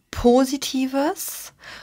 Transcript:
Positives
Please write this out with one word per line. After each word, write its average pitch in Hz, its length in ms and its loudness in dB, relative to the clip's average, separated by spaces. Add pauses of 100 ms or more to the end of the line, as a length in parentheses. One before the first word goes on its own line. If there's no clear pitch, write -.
(120)
Positives 262 1400 0 (300)